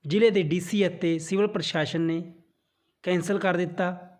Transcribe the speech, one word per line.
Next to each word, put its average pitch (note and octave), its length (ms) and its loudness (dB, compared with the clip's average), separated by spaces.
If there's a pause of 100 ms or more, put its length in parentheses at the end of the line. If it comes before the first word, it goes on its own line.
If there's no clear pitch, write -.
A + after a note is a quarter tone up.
ਜ਼ਿਲ੍ਹੇ G#3+ 240 4
ਦੇ F#3+ 120 2
ਡੀ E3 180 0
ਸੀ F#3+ 260 0
ਅਤੇ E3+ 320 -2
ਸਿਵਲ F#3+ 280 0
ਪ੍ਰਸ਼ਾਸਨ E3 540 -2
ਨੇ E3 420 -4 (600)
ਕੈਂਸਲ F3+ 360 0
ਕਰ F3+ 180 0
ਦਿੱਤਾ। F3+ 480 -4 (160)